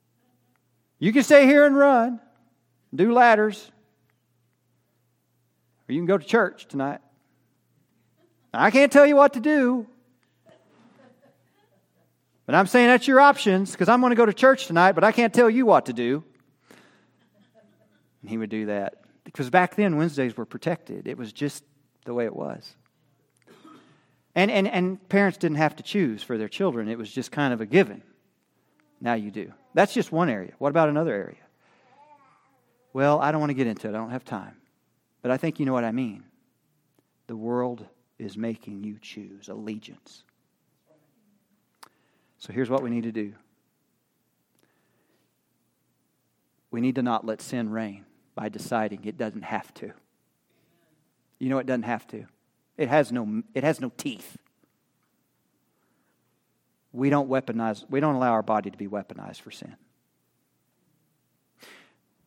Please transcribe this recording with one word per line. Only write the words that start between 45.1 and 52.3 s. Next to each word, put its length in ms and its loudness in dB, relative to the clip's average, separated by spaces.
We 100 -8
need 160 -2
to 60 -4
not 240 -4
let 160 -8
sin 300 -8
reign 340 -10
by 140 -10
deciding 560 -6
it 120 -12
doesn't 280 -12
have 300 -10
to. 180 -18
You 100 -6
know, 80 -2
it 80 -6
doesn't 180 -6
have 260 -8
to. 180 -18